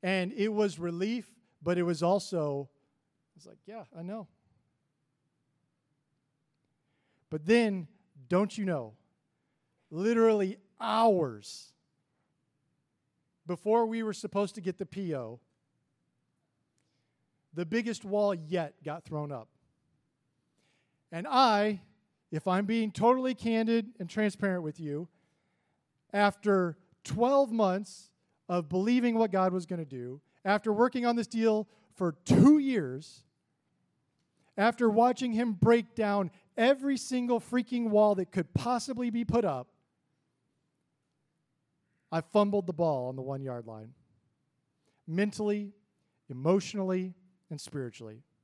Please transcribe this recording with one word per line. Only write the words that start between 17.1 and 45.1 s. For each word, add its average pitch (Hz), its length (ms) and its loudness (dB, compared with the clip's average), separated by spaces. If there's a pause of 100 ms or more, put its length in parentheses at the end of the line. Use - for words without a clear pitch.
the 175 100 -6
biggest 220 400 -4
wall 202 300 0
yet 160 480 -6
got 156 220 -10
thrown 147 280 -8
up. 117 160 -12 (1600)
And 175 160 -8
I, 214 540 2 (500)
if 156 160 -4
I'm 190 200 0
being 220 260 -2
totally 254 420 2
candid 226 640 0
and 170 120 -10
transparent 202 520 -2
with 151 160 -8
you, 156 300 -6 (1040)
after 196 640 2 (280)
twelve 262 460 2
months 202 600 -2 (360)
of 175 220 -2
believing 226 480 2
what 220 160 2
God 190 200 2
was 180 140 -4
gonna 170 180 -6
do, 127 360 -10 (240)
after 208 280 0
working 240 340 2
on 240 100 2
this 233 100 -2
deal 220 400 0 (240)
for 175 220 -2
two 208 460 6
years, 165 640 -4 (1300)
after 233 320 2
watching 240 440 2
him 220 220 -2
break 226 400 4
down 202 360 0 (260)
every 269 400 2
single 247 440 -2
freaking 240 480 -2
wall 208 260 6
that 185 160 -4
could 180 240 -4
possibly 240 560 -4
be 233 140 -2
put 226 200 0
up, 135 280 -6 (2500)
I 165 80 -2
fumbled 202 460 2
the 180 60 -6
ball 147 360 0
on 131 80 -8
the 135 60 -10
one-yard 131 440 -8
line, 110 280 -16 (1120)
mentally, 208 680 -2 (560)